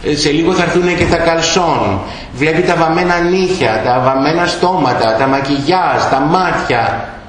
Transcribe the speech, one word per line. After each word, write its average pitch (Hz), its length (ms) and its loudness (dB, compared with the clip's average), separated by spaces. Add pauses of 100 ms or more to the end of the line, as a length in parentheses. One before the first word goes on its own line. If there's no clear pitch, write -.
Ε, 151 120 0
σε 147 160 0
λίγο 165 220 2
θα 175 100 0
έρθουνε 180 280 0
και 170 140 0
τα 165 120 0
καλσόν. 160 800 0 (340)
Βλέπει 156 280 0
τα 180 140 2
βαμμένα 170 440 0
νύχια, 175 680 0
τα 127 200 2
βαμμένα 143 400 2
στόματα, 143 760 0
τα 135 80 2
μακιγιάζ, 139 760 0 (100)
τα 135 80 2
μάτια. 143 920 -2 (200)